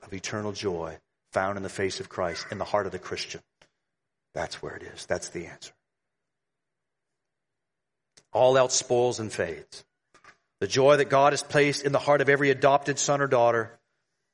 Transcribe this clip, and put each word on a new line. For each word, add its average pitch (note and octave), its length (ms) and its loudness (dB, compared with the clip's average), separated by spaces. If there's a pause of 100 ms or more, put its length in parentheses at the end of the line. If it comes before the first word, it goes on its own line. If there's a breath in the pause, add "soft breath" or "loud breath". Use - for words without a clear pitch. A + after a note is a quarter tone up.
of - 100 -18
eternal G#2 380 -8
joy E2 480 -6 (320)
found G2 260 -2
in G2 60 -10
the F#2+ 60 -8
face F#2+ 300 -6
of F#2 80 -14
Christ, F2 440 -6
in G#2 80 -8
the F#2 60 -6
heart G#2 200 -2
of F#2 60 -10
the F2+ 80 -10
Christian. - 420 -12 (960)
That's D#2+ 260 -10
where D2 140 -12
it - 80 -18
is. - 240 -18
That's F2+ 220 -6
the E2+ 180 -12
answer. - 260 -20 (2500)
All B2+ 260 4
else B2 180 4
spoils B2 440 0
and G#2+ 140 -8
fades. E2 500 -8 (760)
The C3 80 -2
joy C3+ 300 6
that C#3 120 0
God C#3 240 4
has C#3 80 -4
placed C#3+ 420 0
in C#3+ 80 -2
the C#3 80 2
heart D3 220 2
of C3 80 2
every C#3+ 220 4
adopted C#3 480 2
son C#3+ 220 0
or C#3 60 0
daughter A#2 500 2 (560)